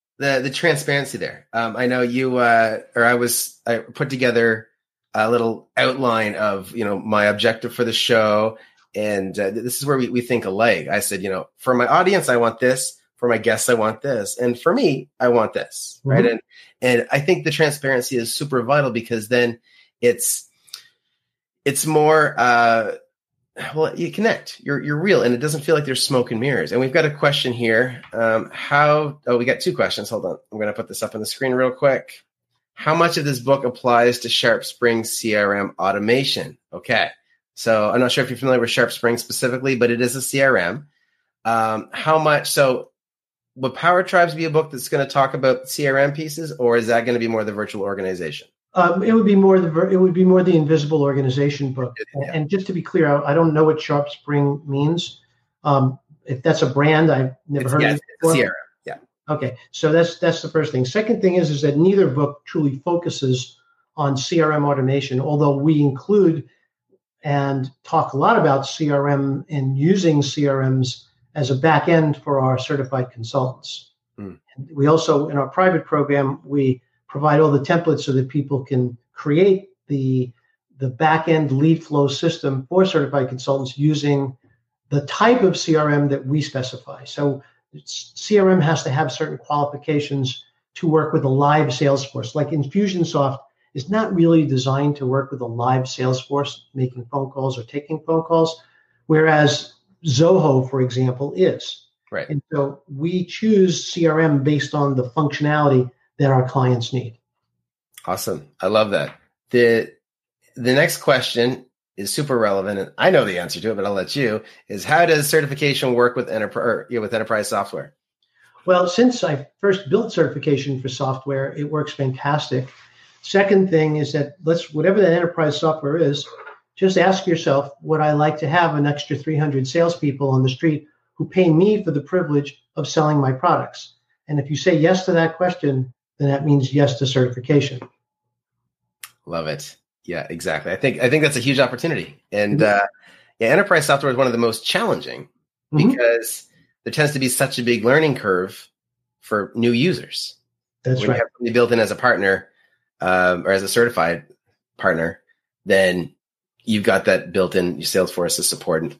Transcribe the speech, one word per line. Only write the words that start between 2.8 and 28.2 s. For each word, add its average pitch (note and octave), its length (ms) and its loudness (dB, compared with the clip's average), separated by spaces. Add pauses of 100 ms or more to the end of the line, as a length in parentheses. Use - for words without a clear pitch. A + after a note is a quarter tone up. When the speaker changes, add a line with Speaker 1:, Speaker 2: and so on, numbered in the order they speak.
Speaker 1:
or A#2 80 2
I A#2+ 120 4
was, - 500 -4
I A#2 140 -2
put C3 320 -8
together A#2 560 0 (480)
a A2 160 2
little A#2 440 -2
outline B2 600 0
of, G2 400 -4
you A2+ 100 -4
know, G2+ 140 -4
my G#2 260 0
objective A2 480 0
for B2 100 -2
the A2+ 100 -4
show. A2 680 2 (340)
And, G2+ 460 -4
uh, G2+ 120 -2
th-, A2+ 120 -8
this B2 160 -6
is C#3 60 -8
where C#3 120 0
we, A#2+ 120 -2
we B2 120 -2
think A#2+ 240 -2
alike. F#2+ 420 0
I G2 120 -2
said, G2 240 -6
you G2 60 -6
know, F#2 280 -8
"For C3 160 -2
my B2 140 2
audience, E3+ 420 2
I B2 80 2
want A#2 220 0
this. B2+ 380 -2 (180)
For A#2+ 120 -4
my A#2 100 2
guests, A2 300 -2
I B2 60 4
want A2 280 0
this. A#2 360 -6
And A#2+ 220 -2
for E3+ 140 2
me, F#3+ 360 0 (100)
I B2 100 2
want A2+ 240 2
this." - 460 -10
Speaker 2:
Mm-hmm. C3+ 100 -6
Speaker 1:
Right. - 180 4
And, A2+ 140 -2 (400)
and B2 300 2
I C#3+ 80 2
think D3+ 260 0
the D#3 60 -4
transparency C#3 640 0
is A#2 180 -4
super C#3+ 260 -4
vital C3+ 300 0
because A2+ 360 -6
then A#2+ 320 0 (420)
it's, - 460 0 (1160)
it's C#3 200 -2
more, D3+ 520 2
uh, A#2 560 2 (840)
well, D#3+ 200 -2
you E3 160 -6
connect, - 500 -4
you're, C#3+ 200 -4
you're D3 180 -4
real, E3+ 220 4
and A#2+ 140 2
it A#2+ 40 -2
doesn't D3 220 -4
feel E3 140 0
like D3 100 0
there's C3 180 -4
smoke B2 280 0
and A2 80 -4
mirrors. A2+ 320 -2
And A#2+ 100 0
we've C3 120 -2
got D#3+ 120 2
a D3 60 -2
question C#3 420 -2
here. A#2 480 0 (120)
Um, A2+ 380 0